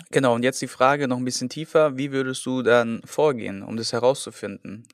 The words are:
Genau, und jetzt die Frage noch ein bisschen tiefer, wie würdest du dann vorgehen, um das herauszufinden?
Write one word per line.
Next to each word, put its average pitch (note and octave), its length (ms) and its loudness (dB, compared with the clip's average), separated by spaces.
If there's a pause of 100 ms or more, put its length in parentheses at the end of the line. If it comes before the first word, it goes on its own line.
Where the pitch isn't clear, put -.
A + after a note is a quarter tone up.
(120)
Genau, C3 240 4
und A#2 80 -2
jetzt C3 180 0
die C3 60 -6
Frage C#3 400 2
noch B2 100 0
ein B2+ 80 -4
bisschen B2+ 240 -4
tiefer, D3+ 480 0
wie C#3 140 -4
würdest C3 340 -4
du B2+ 160 -2
dann A#2 440 4
vorgehen, G#2+ 580 -2
um A2 140 -8
das A2+ 160 -6
herauszufinden? A2+ 920 -4 (100)